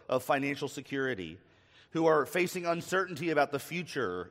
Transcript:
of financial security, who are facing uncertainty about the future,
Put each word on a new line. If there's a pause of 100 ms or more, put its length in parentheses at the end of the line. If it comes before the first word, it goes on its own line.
of
financial
security, (540)
who
are
facing
uncertainty
about
the
future,